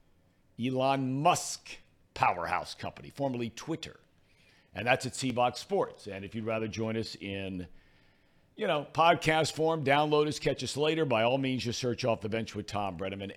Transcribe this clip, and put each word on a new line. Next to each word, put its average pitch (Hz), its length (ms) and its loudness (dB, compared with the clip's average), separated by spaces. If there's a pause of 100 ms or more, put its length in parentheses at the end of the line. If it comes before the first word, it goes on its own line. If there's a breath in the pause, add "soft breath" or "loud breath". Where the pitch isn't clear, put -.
(640)
Elon 131 560 0
Musk - 560 0 (380)
powerhouse 87 600 0
company, 71 340 -10
formerly 120 400 -4
Twitter. - 480 -8 (800)
And 104 100 -4
that's 127 200 2
at 120 100 -6
C 131 160 -2
Box 123 260 2
Sports. - 480 -4
And 98 180 -8
if 101 120 -12
you'd 110 100 -6
rather 110 220 -2
join 110 280 -4
us 113 240 -4
in, 95 460 -6 (880)
you 214 100 -4
know, 151 260 0
podcast 160 600 4
form, 160 320 0
download 151 420 6
us, 151 140 -4
catch 135 240 -2
us 120 120 -6
later, 156 280 2
by 117 180 4
all 123 160 4
means, 131 240 0
just 117 160 -4
search 120 260 -2
Off 113 160 2
the 107 80 -6
Bench 110 280 -2
with 104 100 -6
Tom 98 320 -4
Brenneman, 98 380 -6